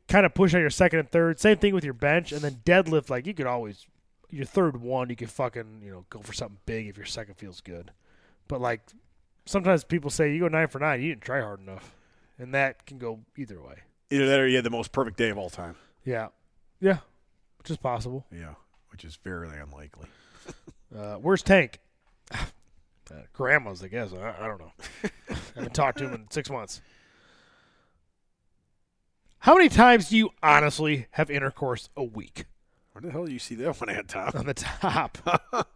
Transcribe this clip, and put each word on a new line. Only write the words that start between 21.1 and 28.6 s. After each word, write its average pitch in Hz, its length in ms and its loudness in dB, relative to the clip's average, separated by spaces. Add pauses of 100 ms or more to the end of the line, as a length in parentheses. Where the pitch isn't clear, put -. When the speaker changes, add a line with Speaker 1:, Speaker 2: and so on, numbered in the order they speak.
Speaker 1:
where's 165 260 -2
Tank? 180 420 4
<sighs> - 480 -20 (760)
Uh, 76 120 -20 (120)
grandma's, 123 520 0
I - 40 -14
guess. 104 240 -8
I, 101 220 -10 (100)
I - 40 -8
don't 104 100 -12
know. 82 140 -20 (320)
<laughs> - 0 - (260)
I - 40 -8 (200)
haven't - 200 -12
talked 139 240 0
to 139 80 -6
him 123 80 -8
in 110 160 -14
six 147 200 -8
months. 131 300 -12 (2500)